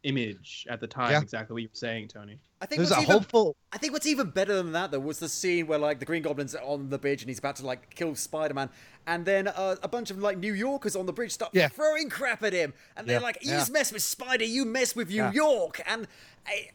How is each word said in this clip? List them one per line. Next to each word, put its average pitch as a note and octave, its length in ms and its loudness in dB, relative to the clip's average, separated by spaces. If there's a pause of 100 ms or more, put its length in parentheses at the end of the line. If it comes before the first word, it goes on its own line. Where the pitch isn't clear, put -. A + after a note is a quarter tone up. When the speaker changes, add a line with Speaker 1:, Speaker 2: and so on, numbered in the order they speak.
Speaker 1:
image A#2 640 -4
at A#2 100 -6
the A#2 60 -8
time, B2 240 0
Speaker 2:
Yeah. D3+ 100 6
Speaker 1:
exactly A2 340 -6
what A#2 80 -4
you A2 60 -8
were - 60 -20
saying, A2+ 340 -6
Tony. G#2 300 -16 (220)
Speaker 3:
I - 60 -8
think - 120 -4
Speaker 2:
There's E3+ 120 4
Speaker 3:
what's C#3 100 6
Speaker 2:
a - 20 4
Speaker 3:
even, - 140 6
Speaker 2:
hopeful G3 400 4 (160)
Speaker 3:
I G#3 60 -10
think D4 140 -2
what's D4 140 -2
even C4 240 2
better G3 240 2
than F3 180 0
that, E3+ 180 -2
though, C#3 100 0
was D3 180 -6
the E3 100 -6
scene E3+ 380 0
where, D3+ 120 2
like, D3 200 2
the A#2+ 80 -8
Green E3 160 0
Goblin's C#3+ 320 -2
on C#3 340 -4
the C3+ 100 -4
bridge C#3 240 0
and A2+ 60 -10
he's B2+ 100 -8
about C#3 180 -4
to, C3 100 -10
like, B2+ 280 -6
kill D#3+ 200 -2
Spider-Man, C#3+ 560 -2 (360)
and E3+ 200 -2
then, G3 220 4
uh, F#3+ 340 -2
a F#3 60 -4
bunch A#3 220 -4
of, F#3+ 80 -8
like, G3 200 0
New G3+ 160 -2
Yorkers A3 420 -2
on F#3 100 -2
the F3+ 60 -2
bridge A3+ 200 -4
start - 220 -6
Speaker 2:
Yeah. - 140 8
Speaker 3:
throwing D4+ 400 2
crap A3 340 -2
at G#3 120 2
him, D#3 180 2 (240)
and G#3+ 100 -10
they're A#2+ 120 4
Speaker 2:
Yeah. A#2 60 0
Speaker 3:
like, - 180 -2
"You C4+ 100 -2
Speaker 2:
Yeah. - 180 2
Speaker 3:
mess C#4 220 2
with G#3+ 100 -4
Spider, B3 420 0
you A#3+ 200 0
mess A#3+ 320 0
with A3+ 140 -2
New G3+ 60 -2
Speaker 2:
Yeah. G#3+ 160 2
Speaker 3:
York." A#3+ 540 4
And A3 200 -4 (400)
I, G#3 280 -6